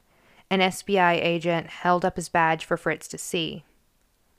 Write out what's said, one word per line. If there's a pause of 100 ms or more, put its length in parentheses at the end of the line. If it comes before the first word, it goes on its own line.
(480)
An
S
B
I
agent
held
up
his
badge
for
Fritz
to
see. (760)